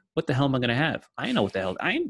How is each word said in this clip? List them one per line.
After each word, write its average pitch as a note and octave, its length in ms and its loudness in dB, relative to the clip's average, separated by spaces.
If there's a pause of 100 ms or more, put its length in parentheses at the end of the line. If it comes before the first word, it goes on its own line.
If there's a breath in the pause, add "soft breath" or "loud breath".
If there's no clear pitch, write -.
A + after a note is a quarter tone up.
(120 loud breath)
what E3 140 -2
the C#3+ 80 0
hell C#3 100 4
am C3+ 100 2
I C3 40 0
gonna A#2+ 160 2
have? C#3+ 420 -2
I F3 160 -4
know D3 120 4
what G2 100 -2
the F#2+ 60 -2
hell, F#2 200 -4
I, C4 300 -2